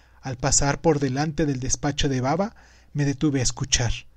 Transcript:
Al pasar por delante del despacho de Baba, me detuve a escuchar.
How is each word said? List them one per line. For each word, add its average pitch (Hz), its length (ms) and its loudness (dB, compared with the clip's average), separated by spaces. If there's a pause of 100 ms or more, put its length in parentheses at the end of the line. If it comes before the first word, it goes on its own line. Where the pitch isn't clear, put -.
(240)
Al 131 140 -6
pasar 139 440 2
por 156 180 4
delante 147 460 0
del 135 140 0
despacho 139 500 -2
de 127 120 0
Baba, 170 340 0 (360)
me 147 140 0
detuve 139 340 0
a 123 40 0
escuchar. 117 500 0 (240)